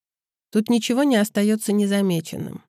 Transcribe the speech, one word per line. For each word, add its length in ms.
Тут 180
ничего 320
не 140
остаётся 560
незамеченным. 960